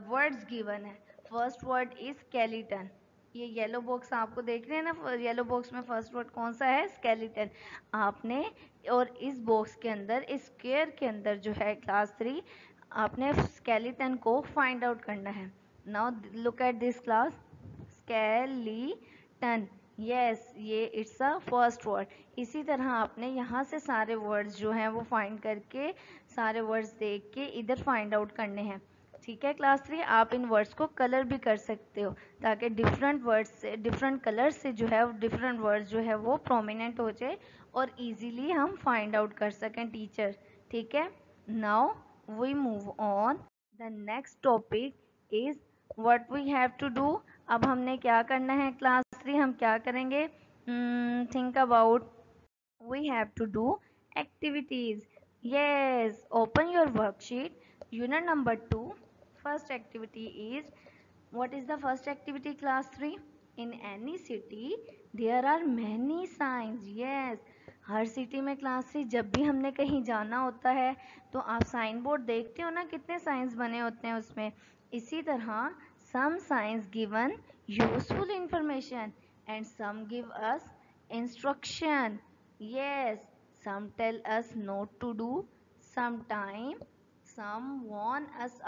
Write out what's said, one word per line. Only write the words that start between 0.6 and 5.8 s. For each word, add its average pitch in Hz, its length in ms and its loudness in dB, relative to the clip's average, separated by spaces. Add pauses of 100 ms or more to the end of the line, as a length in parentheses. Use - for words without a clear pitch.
है। 202 100 -14 (360)
First 240 340 -2
word 254 380 0
is 277 180 -10
skeleton। 226 680 -2 (460)
ये 240 120 -10
yellow 226 340 -4
box 247 320 -4
आपको 233 300 -2
देख 233 260 -4
रहे 311 100 -2
हैं 320 60 -2
ना, 320 360 -4
yellow 240 240 0
box 240 280 -2
में 247 100 -8